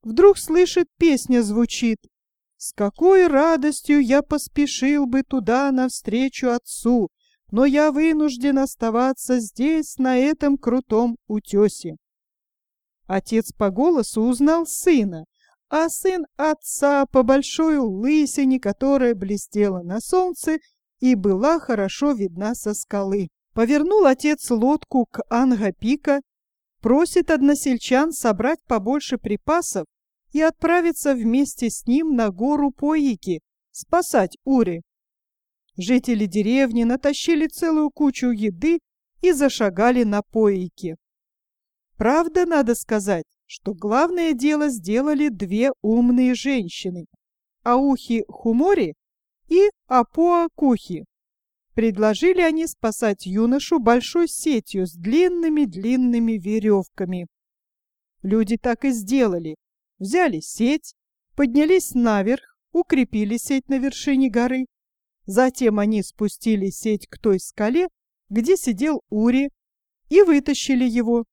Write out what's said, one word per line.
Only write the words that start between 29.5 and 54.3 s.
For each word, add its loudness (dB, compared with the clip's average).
и 0
отправиться 0
вместе -2
с -12
ним 0
на 0
гору -2
Поики -2
спасать -2
Ури. 0
Жители 0
деревни 0
натащили 0
целую -2
кучу -2
еды -2
и 4
зашагали 2
на 0
Поики. -2
Правда, 2
надо 0
сказать, -4
что -10
главное 0
дело 0
сделали -2
две -2
умные 2
женщины – -6
Аухи 0
Хумори 0
и 4
Апоа 2
Кухи. -2
Предложили 0
они 0
спасать -4
юношу 0
большой 0
сетью -4